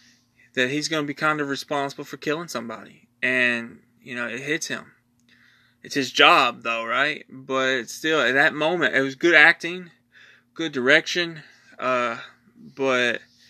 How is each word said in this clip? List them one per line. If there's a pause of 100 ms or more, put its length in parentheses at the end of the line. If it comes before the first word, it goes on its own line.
(540)
that
he's
gonna
be
kind
of
responsible
for
killing
somebody, (140)
and, (220)
you
know,
it
hits
him. (880)
It's
his
job,
though,
right?
But
still,
at
that
moment,
it
was
good
acting, (640)
good
direction, (360)
uh, (380)
but (300)